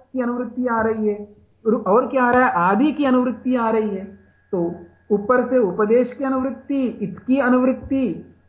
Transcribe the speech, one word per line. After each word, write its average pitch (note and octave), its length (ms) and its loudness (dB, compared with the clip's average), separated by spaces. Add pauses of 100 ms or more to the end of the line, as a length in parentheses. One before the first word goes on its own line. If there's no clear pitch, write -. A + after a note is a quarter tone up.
(120)
की B3+ 80 -2
अनुवृत्ति B3 460 -4
आ A#3 140 0
रही A3 280 0
है, G#3 260 -6 (520)
और A#3 200 4
क्या B3+ 180 0
आ A#3+ 60 2
रहा B3 160 4
है? - 60 0
आदि G3+ 400 2
की D4 120 -2
अनुवृत्ति B3+ 520 0
आ A3+ 140 0
रही A3 200 0
है। F#3+ 140 -6 (480)
तो F3 220 -2 (360)
ऊपर A#3 340 2
से B3+ 140 0
उपदेश A3 540 2
की C#4+ 120 -8
अनुवृत्ति, C4 600 -2 (160)
इत - 240 -8
की C4 120 2
अनुवृत्ति, B3+ 960 0 (140)